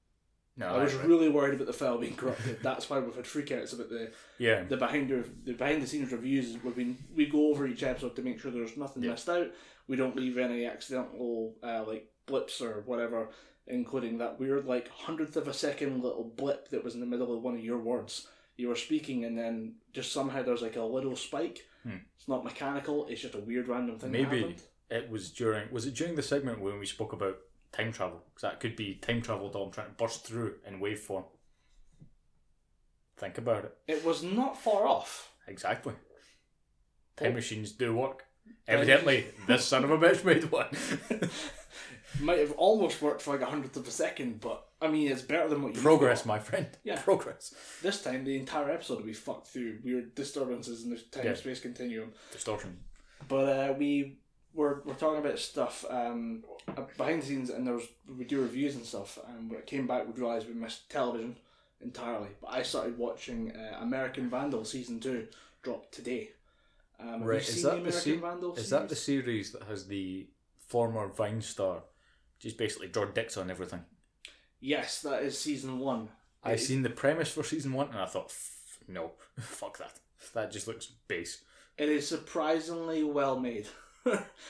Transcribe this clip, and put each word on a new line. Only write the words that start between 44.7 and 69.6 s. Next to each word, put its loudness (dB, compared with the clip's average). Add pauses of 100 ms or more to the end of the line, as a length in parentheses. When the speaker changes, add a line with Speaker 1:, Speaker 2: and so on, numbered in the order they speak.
Speaker 2:
I 4
mean, 4
it's 0
better 2
than 2
what -2
you -2
Speaker 1:
Progress, 10
Speaker 2:
thought. -4
Speaker 1:
my 4
friend. -2 (160)
Speaker 2:
Yeah. -2
Speaker 1:
Progress. 2 (280)
Speaker 2:
This 0
time, -2
the 0
entire 0
episode -2
will -8
be -6
fucked -8
through -6
weird -2
disturbances -4
in -4
the -4 (200)
Speaker 1:
Yeah. -4
Speaker 2:
time-space -2
continuum. -6 (180)
Speaker 1:
Distortion. -6 (480)
Speaker 2:
But, 4
uh, 2
we 2 (340)
were, 2
we're -6
talking 2
about 0
stuff, -2
um, -2 (240)
uh, -6 (160)
behind 2
the -6
scenes, -2
and -2
there 0
was, -6 (180)
we -10
do 2
reviews 0
and -10
stuff, -10 (100)
and -10
when -8
it -14
came -2
back, 0
we -8
realised -2
we -8
missed -8
television -2 (420)
entirely. -6 (140)
But -10
I -2
started -2
watching, -4
uh, -10
American -2
Vandal -2
season -6
two -4 (340)
dropped -8
today. -6 (680)
Um, -6
have -4
Speaker 1:
Right, 2
Speaker 2:
you 4
Speaker 1:
is -2
Speaker 2:
seen 0
Speaker 1:
that 4
Speaker 2:
the 4
Speaker 1:
the -2
Speaker 2:
American 2
Speaker 1:
se-, 2
Speaker 2:
Vandal -4
Speaker 1:
is -4
that 4
the -4
Speaker 2:
series? 0 (240)
Speaker 1:
series -14
that -12